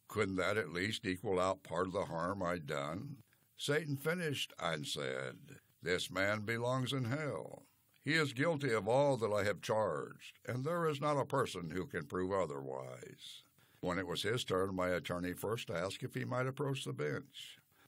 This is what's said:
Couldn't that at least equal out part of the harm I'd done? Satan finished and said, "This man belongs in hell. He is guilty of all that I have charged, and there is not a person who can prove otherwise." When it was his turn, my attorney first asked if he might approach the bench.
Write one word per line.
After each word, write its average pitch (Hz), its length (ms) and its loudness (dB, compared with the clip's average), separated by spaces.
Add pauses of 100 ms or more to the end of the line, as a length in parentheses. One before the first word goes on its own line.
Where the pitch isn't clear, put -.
Couldn't 98 280 2
that 92 200 4
at 90 160 0
least 101 340 0
equal 92 320 2
out 92 240 2
part - 260 0
of 185 40 -6
the 92 140 0
harm 87 360 -2
I'd 87 240 0
done? 78 560 -4 (340)
Satan 147 420 0
finished 156 600 -2
and 80 280 -2
said, 65 760 -6 (220)
"This 85 280 0
man 101 360 0
belongs 123 480 0
in 131 100 0
hell. 120 640 -4 (360)
He 143 120 0
is 151 180 4
guilty 139 400 2
of 104 160 2
all 135 300 6
that 107 120 2
I 104 140 4
have 101 160 2
charged, 98 840 0
and 127 180 -2
there 170 240 2
is 147 140 -2
not 151 160 2
a 123 80 2
person 95 420 0
who 87 180 -2
can - 200 -4
prove 92 260 0
otherwise." 67 1120 -4 (360)
When 87 180 0
it 92 80 -2
was 85 160 -2
his 117 200 2
turn, 95 320 2
my 90 140 2
attorney 87 460 0
first 110 340 -4
asked 95 340 -2
if 127 120 -6
he 127 100 -2
might 123 220 0
approach 135 400 -2
the 135 80 -4
bench. - 640 -6 (300)